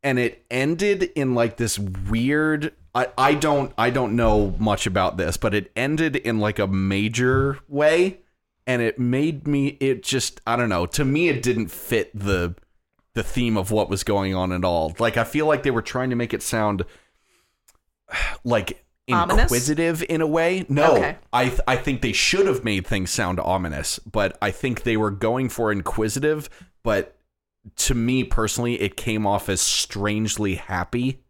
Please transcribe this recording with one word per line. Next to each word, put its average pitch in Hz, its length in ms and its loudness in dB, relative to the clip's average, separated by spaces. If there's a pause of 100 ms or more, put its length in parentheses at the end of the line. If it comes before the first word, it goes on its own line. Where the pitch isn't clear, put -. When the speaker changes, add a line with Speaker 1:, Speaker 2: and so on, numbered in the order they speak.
Speaker 1:
and 131 160 0
it - 320 -4
ended 170 520 0 (120)
in, 131 200 0
like, 117 200 2
this 113 240 -2
weird, 123 920 0 (200)
I, 123 140 0 (100)
I 139 160 4
don't, 143 440 0
I 120 140 2
don't 120 260 0
know 107 420 4
much 104 260 2
about 92 300 0
this, 87 220 -2
but 107 180 0
it 98 220 -2
ended 147 400 0
in, 113 240 -2
like, 104 180 0
a 98 80 2
major 110 920 0 (100)
way, 160 500 2 (480)
and 123 160 0
it 113 160 -2
made 139 480 0
me, 139 320 0
it 135 240 0
just, - 420 -4
I 117 100 0
don't 120 140 0
know. 90 160 0
To - 180 -2
me, 151 240 2
it 131 140 0
didn't 113 280 0
fit - 440 -4
the, 92 400 -2 (600)
the 113 80 -2
theme 117 340 0
of 95 140 -2
what 107 180 0
was 98 140 -2
going 98 320 0
on 92 160 0
at 90 120 -2
all. 85 360 0
Like, 113 180 0
I 113 60 0
feel 151 240 0
like 143 160 2
they 135 80 2
were 117 100 0
trying 127 300 -4
to 120 40 0
make 120 200 -2
it - 80 -6
sound, 104 420 0 (840)
<sighs> - 720 -8
like, 117 400 -2 (280)
Speaker 2:
Ominous? 175 320 4
Speaker 1:
inquisitive 160 640 2
in 165 140 0
a 156 60 2
way. 165 420 2
No, 143 280 4
Speaker 2:
Okay. - 200 -2 (160)
Speaker 1:
I 127 160 4
th-, 131 180 0
I 127 100 4
think 131 240 -2
they 113 120 0
should 190 320 2
have 160 180 0
made 98 220 0
things 95 240 -2
sound 90 300 -2
ominous, 82 600 -2
but 101 420 -2
I 104 100 0
think 123 320 -4
they 113 140 0
were 107 140 2
going 117 380 -2
for 113 220 0
inquisitive, 131 760 -2 (360)
but 104 320 0 (640)
to - 180 0
me 127 280 0
personally, 120 560 0
it 101 180 -2
came 107 280 -2
off 101 240 0
as 95 120 0
strangely 104 920 -2
happy 120 760 -4